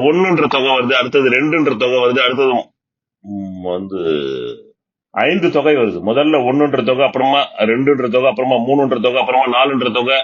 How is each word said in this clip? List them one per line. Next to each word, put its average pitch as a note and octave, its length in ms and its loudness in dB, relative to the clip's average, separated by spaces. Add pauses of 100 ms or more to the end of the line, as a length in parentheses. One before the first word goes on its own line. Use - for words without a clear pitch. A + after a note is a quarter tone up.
ஒண்ணுன்ற D#3+ 460 2
தொகை C3+ 240 0
வருது, B2+ 240 0
அடுத்தது B2+ 340 2
ரெண்டுன்ற C#3+ 480 0
தொகை B2+ 220 0
வருது, B2 220 2
அடுத்தது, B2+ 320 2 (720)
ம், F#2+ 400 -10
வந்து F#2 360 -6 (1120)
ஐந்து E3 380 0
தொகை D3+ 240 2
வருது. G#2 280 0
முதல்ல C3+ 420 0
ஒண்ணுன்ற C3+ 380 0
தொகை, C3 220 2
அப்புறமா C3+ 360 0 (240)
ரெண்டுன்ற B2+ 440 0
தொகை, B2+ 200 2
அப்புறமா B2+ 320 0
மூணுன்ற C3 380 0
தொகை, B2 220 0
அப்புறமா B2+ 300 0
நாலுன்ற B2+ 400 2
தொகை, B2 320 0